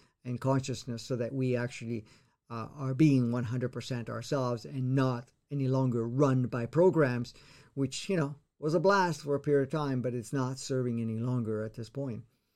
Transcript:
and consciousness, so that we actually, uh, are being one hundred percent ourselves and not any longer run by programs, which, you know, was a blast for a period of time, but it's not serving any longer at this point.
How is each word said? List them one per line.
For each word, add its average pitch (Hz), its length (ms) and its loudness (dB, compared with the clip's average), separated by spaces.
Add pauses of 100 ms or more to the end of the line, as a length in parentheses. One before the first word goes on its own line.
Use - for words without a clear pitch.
(240)
and 123 160 -6
consciousness, 131 600 -2
so - 140 -4
that 120 180 -4
we 127 220 0
actually, 117 480 -4 (460)
uh, 113 180 -8 (100)
are 135 160 -2
being 131 380 6
one 120 120 0
hundred 123 260 -2
percent 120 380 -8
ourselves 123 560 -2
and 131 300 -2
not 131 340 0 (220)
any 139 180 0
longer 127 380 2
run 131 400 4
by 117 200 -4
programs, 139 680 4 (400)
which, 135 340 -4
you 196 80 2
know, 147 180 0 (240)
was 151 140 -2
a 175 80 4
blast 185 400 4
for 143 140 -2
a 139 60 0
period 139 240 4
of 135 60 -8
time, 139 300 -2
but 120 140 -2
it's 117 180 -8
not 131 260 -2
serving 123 440 -2
any 113 160 -2
longer 113 440 -2
at 110 120 -8
this 113 160 -12
point. 123 320 -8 (340)